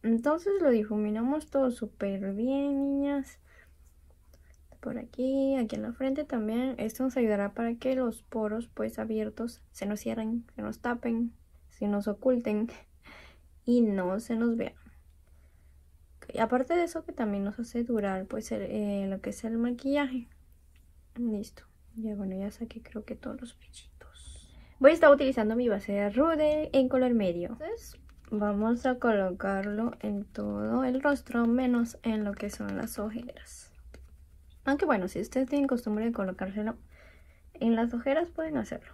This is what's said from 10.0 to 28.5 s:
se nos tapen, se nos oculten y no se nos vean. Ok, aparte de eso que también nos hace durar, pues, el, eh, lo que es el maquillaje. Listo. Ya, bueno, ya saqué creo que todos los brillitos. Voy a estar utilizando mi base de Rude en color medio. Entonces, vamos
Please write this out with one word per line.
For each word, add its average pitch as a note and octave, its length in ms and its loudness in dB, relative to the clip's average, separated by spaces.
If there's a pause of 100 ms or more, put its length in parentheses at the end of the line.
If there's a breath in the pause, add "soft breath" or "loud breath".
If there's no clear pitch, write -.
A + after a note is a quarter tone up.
se A#3 60 -10
nos G#3+ 180 -6
tapen, A#3 540 -2 (340)
se - 220 -4
nos G3+ 180 0
oculten A#3 640 0 (960 loud breath)
y A#3+ 160 6
no G3 400 2
se A3+ 160 -4
nos A#3 180 2
vean. - 200 -4 (1400 soft breath)
Ok, - 240 -10
aparte B3+ 360 2
de F4 80 4
eso E4+ 200 -4
que - 80 -12
también G3+ 320 -2
nos G#3 160 -6
hace A#3+ 240 -4
durar, G3+ 420 -2
pues, A3 280 -6
el, G#3 80 -4
eh, G3+ 480 -2
lo F#3+ 100 -4
que G3+ 120 -6
es - 120 -10
el A3+ 140 -2
maquillaje. B3+ 720 -2 (840)
Listo. A3 480 -4 (340)
Ya, A3 180 -6
bueno, F#3+ 220 -4
ya G3+ 140 -4
saqué A#3 300 -12
creo G#3+ 220 -12
que - 120 -10
todos - 260 -12
los A#3+ 160 -16
brillitos. - 920 -20 (300 soft breath)
Voy C#4 120 12
a - 20 6
estar D#4 180 10
utilizando C4 460 4
mi B3 100 2
base G3+ 240 0
de G3+ 180 2
Rude D4+ 640 2
en C4 160 6
color B3+ 260 4
medio. F3+ 360 2
Entonces, D#4+ 500 -10 (320)
vamos G#3+ 540 0